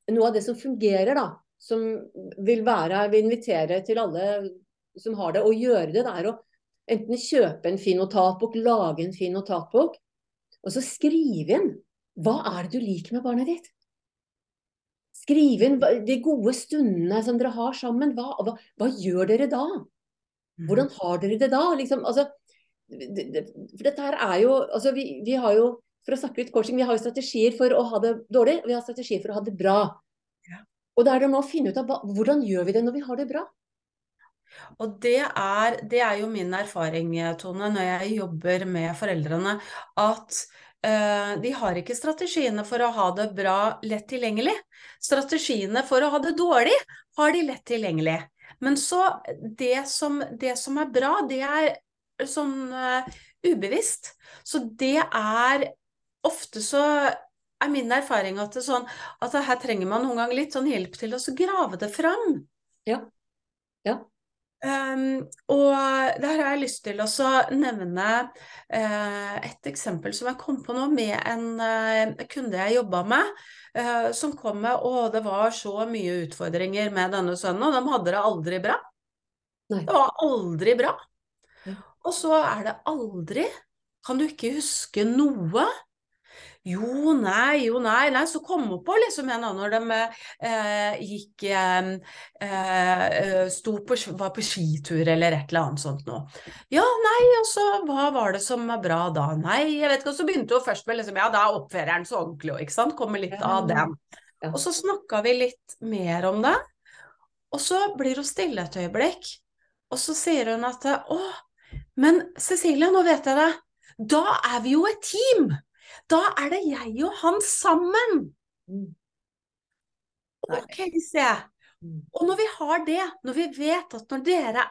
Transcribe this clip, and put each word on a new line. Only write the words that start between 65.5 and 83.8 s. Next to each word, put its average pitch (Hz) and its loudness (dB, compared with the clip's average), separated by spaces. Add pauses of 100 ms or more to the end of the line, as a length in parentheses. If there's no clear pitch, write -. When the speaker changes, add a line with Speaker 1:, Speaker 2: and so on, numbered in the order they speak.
Speaker 2:
og 277 6 (500)
der 311 0
har 285 0
jeg 285 0
lyst - -6
til 208 -6
å 214 -2
så 262 0 (220)
nevne, 226 0 (400)
eh, 208 -4 (120)
et - -18
eksempel 156 -6
som 247 -6
jeg 247 -8
kom 269 -6
på 247 -6
nå 269 0
med 220 0
en, 226 -4
eh, 220 0 (180)
kunde 240 -6
jeg 202 0
jobbet 190 0
med, 370 4 (420)
eh, 233 -2
som 294 -4
kom 202 -6
med, 240 0
«Å, 247 0
det 220 -2
var 208 0
så 208 -6
mye 180 -4
utfordringer 190 -4
med 180 0
denne 180 -2
sønnen, 196 -2
og 302 2
de 254 0
hadde 190 0
det 202 0
aldri 180 -2
bra.» 233 0 (920)
Speaker 1:
Nei. 185 -4
Speaker 2:
Det 165 0
var 277 6 (120)
aldri 202 2
bra. 254 0 (720)
Speaker 1:
Ja. 196 -10 (300)
Speaker 2:
Og 359 -2
så 320 2
er 233 0
det 220 -4 (100)
aldri, 233 -4 (580)